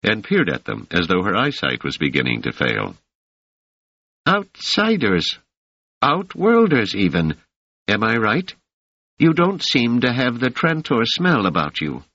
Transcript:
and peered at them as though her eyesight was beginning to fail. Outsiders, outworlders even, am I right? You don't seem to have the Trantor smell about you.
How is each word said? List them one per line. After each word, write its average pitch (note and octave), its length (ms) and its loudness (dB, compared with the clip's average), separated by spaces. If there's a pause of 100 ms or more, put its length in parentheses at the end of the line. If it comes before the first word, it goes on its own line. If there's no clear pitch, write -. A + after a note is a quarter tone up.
and G#2+ 200 -2
peered F3 260 0
at C2+ 160 -6
them - 260 -8
as E2+ 160 0
though F#2 160 2
her G2 120 0
eyesight G#2+ 480 -2
was C#2 140 -6
beginning B1+ 460 0
to B1+ 80 -4
fail. G#1+ 440 -2 (1300)
Outsiders, F#3 1080 0 (680)
outworlders F3+ 920 2
even, E2 400 0 (520)
am G#2 160 0
I A2+ 140 2
right? A#2 360 0 (640)
You E3 160 4
don't F3 300 0
seem A#2+ 380 2
to B2 100 2
have B2 280 0
the B2+ 100 0
Trantor D#3 560 0
smell C#3+ 400 0
about D#2 340 -2
you. D2 240 -6 (120)